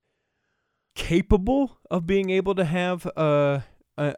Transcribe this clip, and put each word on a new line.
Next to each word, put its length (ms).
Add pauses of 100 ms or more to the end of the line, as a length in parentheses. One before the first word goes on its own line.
(960)
capable 840 (120)
of 160
being 220
able 260
to 120
have 400 (100)
a, 480 (320)
a, 220